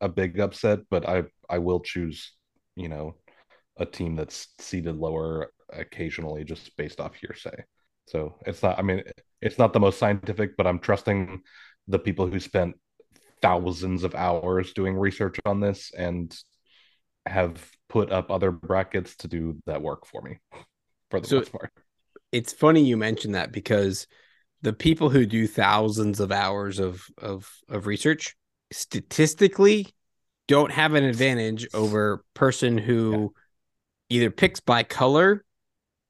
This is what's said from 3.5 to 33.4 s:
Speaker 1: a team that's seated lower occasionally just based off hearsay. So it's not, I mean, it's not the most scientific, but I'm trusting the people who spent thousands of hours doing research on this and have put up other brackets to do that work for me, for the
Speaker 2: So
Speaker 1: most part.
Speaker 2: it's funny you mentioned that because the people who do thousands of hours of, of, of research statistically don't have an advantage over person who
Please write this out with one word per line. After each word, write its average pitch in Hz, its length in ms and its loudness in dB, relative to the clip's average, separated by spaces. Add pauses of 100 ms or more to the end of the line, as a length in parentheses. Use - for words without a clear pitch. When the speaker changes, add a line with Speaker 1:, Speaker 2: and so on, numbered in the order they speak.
Speaker 1:
a 87 80 -4
team 82 300 -6
that's - 320 -10 (120)
seated 82 360 -6
lower 80 560 -6 (200)
occasionally 78 720 -10
just 78 320 -14
based 76 240 -10
off 78 160 -10
hearsay. - 500 -16 (420)
So - 280 -8 (100)
it's 101 180 -6
not, 92 160 2
I - 20 -2
mean, 95 220 -2 (380)
it's - 160 -4
not 113 160 6
the 117 60 4
most 98 200 4
scientific, 104 580 -2
but 95 100 2
I'm 90 120 0
trusting 95 600 -2 (460)
the 95 120 0
people 92 280 -2
who 92 120 -4
spent 87 360 -2 (640)
thousands 90 640 0
of 85 120 -4
hours 90 580 -2
doing 95 220 -2
research 98 500 -2
on 101 140 0
this 101 340 -4
and 87 420 -6 (920)
have 90 440 -4 (200)
put 107 220 0
up 92 200 -2
other 95 200 0
brackets 95 640 -4
to - 100 -16
do 82 380 -6
that 73 160 -6
work 76 240 -8
for - 160 -14
me, 65 160 -14 (720)
for - 80 -2
the - 80 -6
Speaker 2:
So 135 120 2
Speaker 1:
most - 120 -4
part. - 200 -14 (600)
Speaker 2:
it's 120 220 -4
funny 156 300 6
you 127 120 4
mentioned 110 400 -2
that 85 160 -2
because 101 560 0 (540)
the 139 120 0
people 156 360 2
who 131 160 6
do 110 220 0
thousands 104 720 2
of 98 120 0
hours 101 480 -2
of, 90 260 -4 (140)
of, 101 320 -10 (180)
of 101 180 -6
research 151 480 0 (360)
statistically 196 1200 2 (540)
don't 143 240 4
have 151 220 2
an 147 100 6
advantage 120 720 0
over 107 500 0 (100)
person 123 440 2
who 110 560 0 (760)